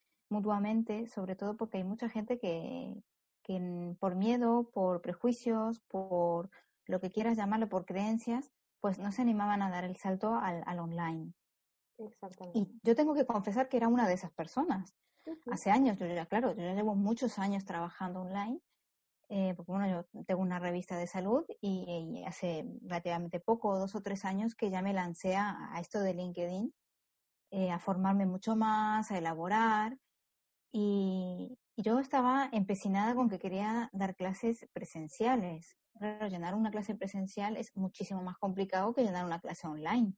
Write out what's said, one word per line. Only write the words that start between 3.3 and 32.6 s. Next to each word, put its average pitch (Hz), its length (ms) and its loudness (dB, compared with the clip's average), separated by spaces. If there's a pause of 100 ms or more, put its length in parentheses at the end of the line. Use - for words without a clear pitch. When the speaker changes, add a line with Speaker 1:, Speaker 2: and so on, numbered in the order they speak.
Speaker 1:
que 190 140 -4
en, 175 420 -4
por 185 160 0
miedo, 233 580 4
por 185 300 2
prejuicios, 226 840 0
por 175 600 0 (360)
lo 185 140 0
que 185 100 -4
quieras 226 260 2
llamarlo, 214 320 2
por 185 160 0
creencias, 226 640 -2 (300)
pues 196 180 0
no 202 140 -4
se 254 100 0
animaban 208 400 4
a 196 80 2
dar 180 140 -2
el 180 120 -6
salto 190 380 0
al, 175 320 0
al 180 120 -4
online. 165 540 -4 (640)
Speaker 2:
Exactamente. 190 600 -8
Speaker 1:
Y 196 240 -2
yo 233 120 6
tengo 302 200 6
que 277 120 4
confesar 220 420 2
que 262 80 2
era 226 120 4
una 240 200 6
de 180 60 4
esas 185 180 -4
personas. 190 600 -2 (320)
Speaker 2:
Ujú. 320 260 -10
Speaker 1:
Hace 196 180 0
años, 233 280 6
yo 185 80 -2
ya, 170 200 -2
claro, 247 260 2
yo 214 100 -4
ya 180 120 -2
llevo 214 200 2
muchos 220 440 2
años 196 260 0
trabajando 180 580 -6
online, 202 380 -4 (680)
eh, 190 260 2
porque 175 180 -10
bueno, 196 160 2 (260)
yo - 100 -12
tengo 185 180 2
una 180 160 0
revista 180 380 -2
de 175 100 -2
salud 202 380 0 (160)
y, 190 240 -2 (360)
y 170 40 -10
hace 165 400 -4 (180)
relativamente 175 560 -4
poco, 214 400 2
dos 196 160 -2
o 208 80 -6
tres 196 220 -4
años, 202 300 -2
que 208 160 -2
ya 185 120 -2
me 196 120 0
lancé 185 420 -2
a, 202 380 -2
a 165 60 -4
esto 202 200 -4
de 190 140 2
LinkedIn, 180 580 -4 (800)
eh, 190 180 2
a 175 80 -2
formarme 190 480 4
mucho 190 300 0
más, 214 540 2
a 196 80 0
elaborar, 214 800 2 (760)
y, 190 840 0 (180)
y 220 60 -4
yo 220 160 4
estaba 269 540 4
empecinada 202 600 2